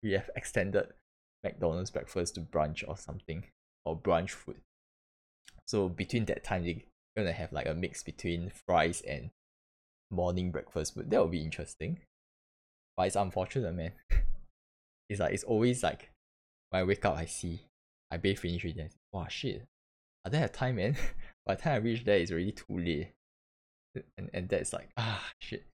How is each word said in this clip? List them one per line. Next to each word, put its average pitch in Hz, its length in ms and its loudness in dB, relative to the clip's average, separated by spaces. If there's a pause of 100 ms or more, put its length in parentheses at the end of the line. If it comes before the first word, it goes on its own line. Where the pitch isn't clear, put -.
We 104 100 2
have 95 220 0
extended 98 520 0 (560)
McDonald's 87 480 0
breakfast - 440 -4
to 87 60 -6
brunch 78 440 0
or 92 120 -6
something, - 480 -8 (400)
or 80 120 -2
brunch 85 340 2
food. - 260 -12 (1080)
So 98 240 2
between 101 360 0
that - 180 -2
time, 90 200 0
they're 85 180 -2 (340)
gonna 95 180 0
have, 80 180 -6
like, 69 160 -2
a 78 60 0
mix 87 300 -4
between 85 480 -4 (140)
fries 85 360 4
and - 280 -6 (800)
morning 90 420 0
breakfast - 420 -4
food. - 180 -8
That 226 100 6
would 82 100 4
be 80 120 -2
interesting. 85 560 -6 (960)
But 92 120 2
it's 95 80 0
unfortunate, 92 580 0
man. 85 180 -4 (180)
<laughs> - 140 8 (840)
It's 101 120 0
like, 85 120 4
it's 98 120 -2
always 123 380 4
like, - 280 -2 (580)
when 92 120 2
I 90 40 4
wake 98 200 2
up, 90 100 4
I 82 100 -2
see, 82 360 -6 (500)
I 85 60 -4
bathe 98 220 2
finish 85 260 -2
already, 82 160 -6
I 78 60 -8
say, - 100 -16 (160)
"Wow, 90 160 -4
shit. 104 360 -6 (600)
I 92 40 -6
don't 147 120 2
have 131 100 0
time, 127 240 0
man." 110 220 2 (240)
<laughs> - 240 -12
By 95 100 2
the - 60 -8
time 156 140 2
I - 20 2
reach 113 260 0
there, 104 140 6
it's 85 120 2
already 90 220 0
too - 260 -6
late. 85 360 0 (1040)
And, - 160 -8
and 92 160 -4
that's - 240 0
like, - 240 -6
"Ah, 110 260 -2 (160)
shit. - 260 -10 (140)